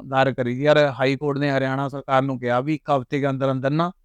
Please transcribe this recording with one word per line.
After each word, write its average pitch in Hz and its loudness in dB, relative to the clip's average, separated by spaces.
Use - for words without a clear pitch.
ਦਾਇਰ 135 2
ਕਰੀ 123 -2
ਸੀ। 135 -2
ਔਰ 151 6
ਹਾਈ 135 2
ਕੋਰਟ 143 -4
ਨੇ 143 -2
ਹਰਿਆਣਾ 135 -2
ਸਰਕਾਰ 135 0
ਨੂੰ 135 -2
ਕਿਹਾ 123 0
ਵੀ 151 -2
ਇੱਕ - -8
ਹਫ਼ਤੇ 139 0
ਦੇ 139 0
ਅੰਦਰ 135 0
ਅੰਦਰ 131 -2
ਨਾ 165 0